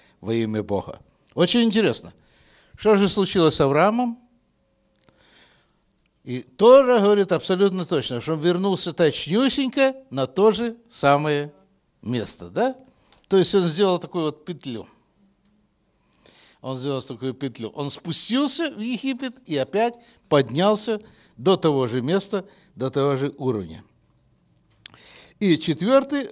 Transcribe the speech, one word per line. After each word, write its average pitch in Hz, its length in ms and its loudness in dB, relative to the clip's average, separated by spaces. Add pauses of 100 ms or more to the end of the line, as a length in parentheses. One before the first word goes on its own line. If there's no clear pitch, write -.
(200)
во 104 140 -6
имя 110 280 -2
Бога". 98 380 -6 (340)
Очень 180 300 2
интересно, 185 500 0 (640)
что 214 200 2
же 196 140 4
случилось 175 460 2
с - 60 0
Авраамом? 208 580 2 (2000)
И 127 180 -8
Тора 247 580 6
говорит 202 320 2
абсолютно 185 540 0
точно, 131 360 -4
что 156 120 -4
он 160 60 -4
вернулся 175 540 0
точнесенько 262 1000 0 (160)
на 131 160 -2
то 208 240 4
же 233 260 -6 (120)
самое 147 600 0 (500)
место, 101 480 -8
да? 240 280 -2 (500)
То 190 100 2
есть 180 180 4
он 190 80 4
сделал 180 340 0
такую 165 280 -6
вот 151 200 -8
петлю. 131 420 -12 (1700)
Он 131 160 -10
сделал 135 240 -6
такую 127 320 -8
петлю. 117 360 -10
Он 143 200 -8
спустился 285 800 -2
в 214 100 -12
Египет 254 560 -6 (120)
и 156 100 -4
опять 214 380 -2 (340)
поднялся 190 720 0 (360)
до 170 200 2
того 143 300 0
же 117 160 -4
места, 185 420 -2 (300)
до 127 160 -6
того 139 260 0
же 135 220 -4
уровня. 101 440 -6 (1600)
И 185 180 2
четвертый 262 760 0